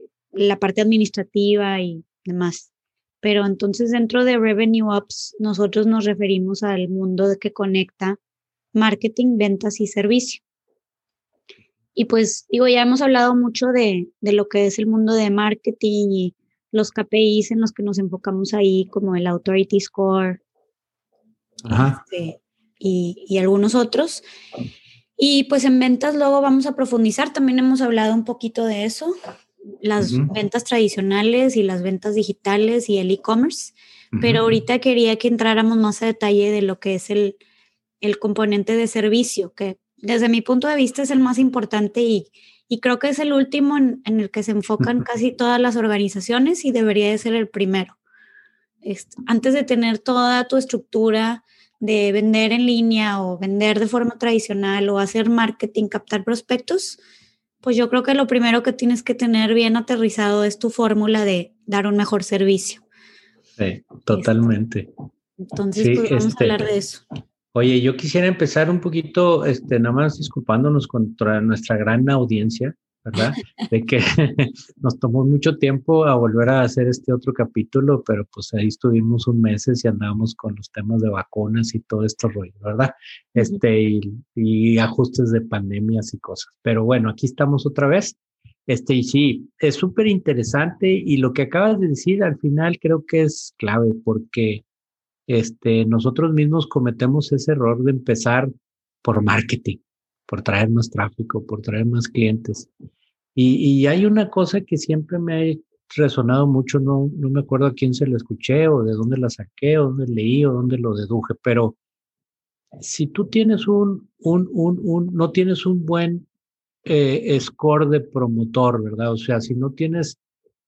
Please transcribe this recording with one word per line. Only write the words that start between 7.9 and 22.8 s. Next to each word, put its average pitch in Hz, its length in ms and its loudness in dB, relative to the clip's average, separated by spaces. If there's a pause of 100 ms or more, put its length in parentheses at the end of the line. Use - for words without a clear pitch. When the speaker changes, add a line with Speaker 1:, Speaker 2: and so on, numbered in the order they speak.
Speaker 1:
marketing, 220 640 0
ventas 208 420 -2
y 208 60 -2
servicio. 214 560 -2 (1500)
Y 233 120 0
pues, 226 420 0
digo, 247 200 2
ya 240 120 4
hemos 254 220 2
hablado 247 340 4
mucho 240 300 0
de, 208 420 2 (140)
de 202 100 0
lo 202 160 2
que 202 160 2
es 196 140 -2
el 214 80 0
mundo 220 260 2
de 214 160 2
marketing 208 840 0
y 185 240 -2 (360)
los 214 200 0
K 214 140 -6
P 214 160 0
Is 214 300 2
en 226 100 0
los 220 120 0
que 208 100 -8
nos 202 160 -4
enfocamos 190 560 -4
ahí, 190 320 2
como 190 280 -2
el 180 120 0
Authority 190 520 0
Score, 190 600 -2 (1200)
Speaker 2:
Ajá. 123 460 0
Speaker 1:
este, 170 300 -10 (380)
y, 180 500 -4